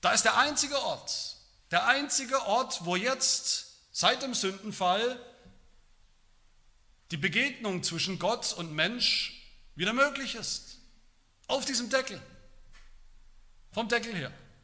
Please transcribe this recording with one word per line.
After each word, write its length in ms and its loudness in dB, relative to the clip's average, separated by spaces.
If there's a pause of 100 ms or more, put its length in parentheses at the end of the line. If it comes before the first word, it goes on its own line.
Da 60 6
ist 120 4
der 140 4
einzige 440 2
Ort, 540 -6 (360)
der 160 4
einzige 580 2
Ort, 380 0
wo 100 2
jetzt 840 0 (100)
seit 320 2
dem 120 -6
Sündenfall 840 0 (1900)
die 60 -8
Begegnung 680 0
zwischen 380 -2
Gott 320 0
und 200 -8
Mensch 800 -2 (220)
wieder 180 -2
möglich 440 0
ist. 420 -10 (680)
Auf 160 0
diesem 260 -2
Deckel. 320 -2 (1500)
Vom 160 -4
Deckel 260 0
her. 180 -6 (320)